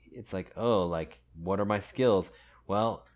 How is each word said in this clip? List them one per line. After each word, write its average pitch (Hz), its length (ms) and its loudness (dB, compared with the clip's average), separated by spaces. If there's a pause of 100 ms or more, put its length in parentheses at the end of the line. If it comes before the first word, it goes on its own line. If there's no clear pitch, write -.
(120)
it's - 220 -12
like, 92 200 -8
"Oh, 107 300 2
like, 82 380 -4 (120)
what 90 260 -2
are 104 40 0
my 104 140 0
skills?" 101 520 2 (360)
Well, 107 500 -2